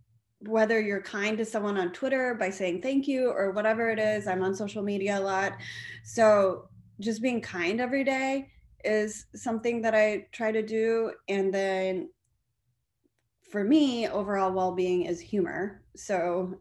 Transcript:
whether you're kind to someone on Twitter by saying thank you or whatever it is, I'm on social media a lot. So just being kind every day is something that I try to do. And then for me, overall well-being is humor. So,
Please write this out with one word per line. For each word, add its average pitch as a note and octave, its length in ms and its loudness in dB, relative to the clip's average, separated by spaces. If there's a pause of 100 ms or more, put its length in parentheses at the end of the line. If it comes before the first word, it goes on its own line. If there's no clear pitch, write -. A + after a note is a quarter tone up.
(400)
whether A3 400 2
you're G3+ 220 -2
kind G#3+ 340 -2
to A3+ 80 0
someone G#3 320 -2
on F3+ 160 0
Twitter B3+ 420 0
by G#3 140 -2
saying F#3 320 -2
thank C4+ 260 0
you B3+ 220 2
or G3 220 0
whatever A3 400 2
it G#3+ 80 0
is, G#3+ 280 0
I'm F#3 160 0
on G3 120 0
social G#3 280 -6
media G3+ 360 -2
a - 20 -2
lot. G3 320 -2 (500)
So G#3 680 4 (300)
just A3 200 -4
being A#3+ 220 0
kind A3+ 360 -2
every B3 260 0
day C4+ 440 -2 (360)
is G#3+ 500 0
something A3+ 480 -2
that A3 120 2
I G#3+ 380 4
try A3 180 -2
to A3 120 0
do. A3 500 0 (160)
And G3 240 2
then F#3+ 560 0 (1400)
for G#3 140 -2
me, B3 440 4
overall G3 440 0
well-being F#3 500 0
is E3+ 180 -4
humor. G3 640 -4 (120)
So, F3+ 680 -2